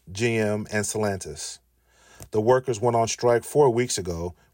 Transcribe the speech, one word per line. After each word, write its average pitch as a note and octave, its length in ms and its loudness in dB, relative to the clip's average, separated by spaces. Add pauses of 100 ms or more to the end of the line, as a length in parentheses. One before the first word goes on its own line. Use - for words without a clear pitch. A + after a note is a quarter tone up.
(120)
G A2+ 240 -2
M, G#2+ 340 0
and G#2 140 -2
Stellantis. G2 720 -6 (760)
The G#2+ 100 0
workers B2 360 2
went A#2+ 160 2
on A2+ 140 2
strike A#2+ 360 2
four C#3 260 4
weeks A#2+ 260 -2
ago F2 380 -6 (200)